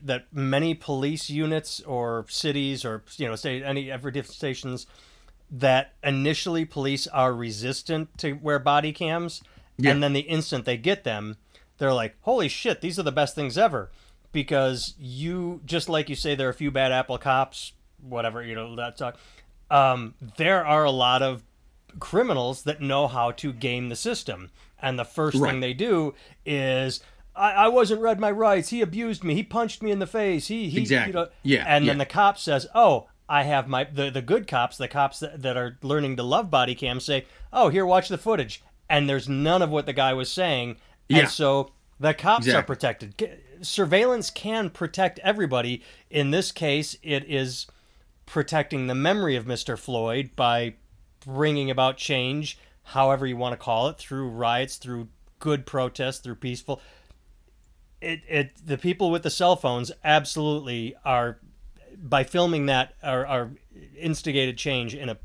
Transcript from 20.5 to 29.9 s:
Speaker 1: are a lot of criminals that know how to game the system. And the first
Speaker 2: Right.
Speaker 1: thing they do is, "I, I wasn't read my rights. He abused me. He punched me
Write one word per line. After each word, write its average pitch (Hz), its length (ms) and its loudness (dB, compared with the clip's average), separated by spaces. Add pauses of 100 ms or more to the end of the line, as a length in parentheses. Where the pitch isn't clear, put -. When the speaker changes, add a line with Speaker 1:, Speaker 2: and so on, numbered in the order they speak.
Speaker 1:
are 151 200 6
a 143 60 6
lot 127 320 4
of 127 200 0 (560)
criminals 139 640 0
that 151 180 -4
know 139 260 2
how 120 240 0
to 143 200 -6
game 123 360 -4
the 117 80 -8
system. 95 540 -6 (300)
And 127 180 -2
the 120 60 -4
first 156 340 0
Speaker 2:
Right. 139 120 4
Speaker 1:
thing 131 100 -2
they 127 140 -2
do 170 400 0 (320)
is, 131 540 -2 (340)
"I, 196 180 2
I 202 160 6
wasn't 226 340 4
read 220 180 2
my 208 100 2
rights. 208 380 4
He 233 140 -2
abused 208 420 -2
me. 160 100 2
He 214 80 2
punched 226 400 -4
me 214 80 0